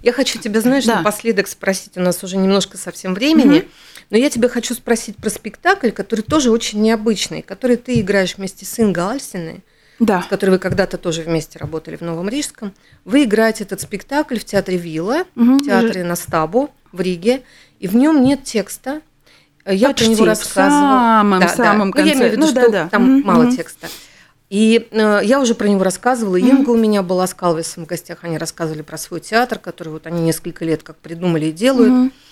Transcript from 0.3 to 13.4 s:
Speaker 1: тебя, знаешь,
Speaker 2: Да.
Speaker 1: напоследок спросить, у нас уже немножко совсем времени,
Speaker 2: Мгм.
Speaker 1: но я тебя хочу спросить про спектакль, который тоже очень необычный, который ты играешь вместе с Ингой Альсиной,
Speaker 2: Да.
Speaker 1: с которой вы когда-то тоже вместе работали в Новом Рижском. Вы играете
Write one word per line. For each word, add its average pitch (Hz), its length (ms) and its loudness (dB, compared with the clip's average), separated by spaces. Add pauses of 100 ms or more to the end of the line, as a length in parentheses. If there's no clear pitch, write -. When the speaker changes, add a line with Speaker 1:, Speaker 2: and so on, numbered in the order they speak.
Speaker 1:
тебя, 220 220 -2
знаешь, 254 240 0
Speaker 2:
Да. 220 140 2
Speaker 1:
напоследок 208 500 -2
спросить, - 480 -6
у 180 40 -8
нас 180 220 -2
уже 190 140 -8
немножко 190 400 0
совсем - 380 -8
времени, 285 460 4
Speaker 2:
Мгм. - 40 -12 (460)
Speaker 1:
но 208 80 2
я 277 100 2
тебя 240 220 0
хочу 233 240 -6
спросить 226 420 -4
про 214 140 -6
спектакль, 269 640 -2
который 208 280 -6
тоже 262 300 0
очень 214 320 0
необычный, 214 580 -2
который 240 380 -2
ты 240 220 -2
играешь 190 360 -2
вместе 190 300 -12
с - 120 -10
Ингой 196 340 0
Альсиной, 180 520 -10 (340)
Speaker 2:
Да. 202 220 2
Speaker 1:
с 180 60 -10
которой 190 240 -2
вы 185 80 2
когда-то 185 400 -2
тоже 165 240 -6
вместе 160 360 -6
работали 160 380 -10
в 165 60 -14
Новом 170 260 -8
Рижском. 233 460 -8 (320)
Вы 269 180 4
играете 220 400 0